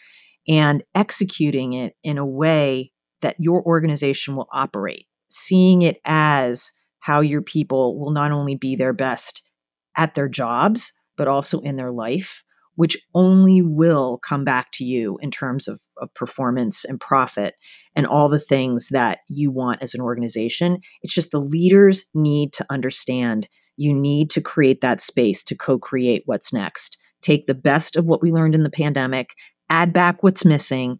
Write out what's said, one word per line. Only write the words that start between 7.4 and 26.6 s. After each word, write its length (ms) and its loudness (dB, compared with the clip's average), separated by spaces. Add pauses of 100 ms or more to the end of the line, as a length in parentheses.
people 560 -2
will 140 -4
not 180 0
only 240 -2
be 220 -6
their 160 0
best 500 -6 (540)
at 180 0
their 140 -2
jobs, 640 -2 (240)
but 100 -2
also 340 -2
in 140 -6
their 160 -8
life, 540 -6 (320)
which 200 2 (180)
only 480 6
will 560 2
come 260 -4
back 260 -2
to 140 -10
you 360 -4
in 120 -8
terms 340 -6
of, 140 -10 (160)
of 180 -14
performance 680 -4
and 160 -10
profit 540 -2 (420)
and 100 2
all 220 4
the 100 2
things 520 -2
that 380 0
you 220 -2
want 320 -4
as 120 -8
an 60 -8
organization. 760 -4 (240)
It's 120 -8
just 180 -4
the 80 0
leaders 640 4 (100)
need 380 0
to 180 -10
understand 760 -4 (300)
you 140 0
need 380 0
to 100 -4
create 400 2
that 220 0
space 420 0
to 100 -6
co-create 720 -2
what's 260 -6
next. 460 -8 (240)